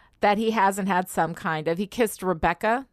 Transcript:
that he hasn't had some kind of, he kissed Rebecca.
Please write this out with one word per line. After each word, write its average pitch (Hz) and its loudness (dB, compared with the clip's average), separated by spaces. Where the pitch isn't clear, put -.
that 208 4
he 220 0
hasn't 196 2
had 180 0
some 170 0
kind 156 -4
of, 165 0
he 202 -2
kissed - -2
Rebecca. 185 0